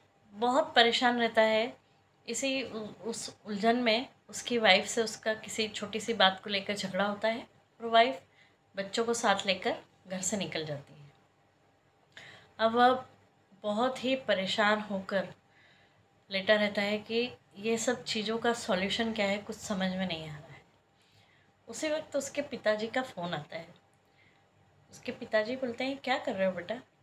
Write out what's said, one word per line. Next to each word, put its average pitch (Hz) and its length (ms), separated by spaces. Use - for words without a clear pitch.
बहुत 247 440
परेशान 240 440
रहता 226 220
है। 220 460
इसी 269 340
उ-, 220 300
उस - 400
उलझन 214 300
में 247 340
उसकी - 280
वाइफ 202 280
से - 180
उसका 214 300
किसी 220 340
छोटी 214 320
सी 226 140
बात 190 300
को 208 60
लेकर 196 240
झगड़ा 185 300
होता 208 240
है 226 200
और 233 60
वाइफ 233 340
बच्चों 196 300
को 233 80
साथ 202 320
लेकर 202 300
घर 185 140
से 208 160
निकल 160 280
जाती 143 280
है। - 180
अब 226 120
वह 247 340
बहुत 226 400
ही 262 120
परेशान 208 640
होकर 190 520
लेटा 196 240
रहता 208 260
है 208 160
कि 233 360
ये 220 200
सब 240 260
चीज़ों 220 340
का 233 160
सॉल्यूशन 214 600
क्या 208 120
है, 196 120
कुछ 208 180
समझ 190 360
में 185 160
नहीं 160 220
आ 147 80
रहा - 160
है। - 80
उसी 262 220
वक्त 302 260
उसके 277 260
पिताजी 214 460
का 254 140
फ़ोन 175 320
आता 151 240
है। 170 180
उसके - 200
पिताजी 220 440
बोलते 254 280
हैं, 269 140
"क्या 262 200
कर 277 180
रहे 190 120
हो 185 60
बेटा?" 175 220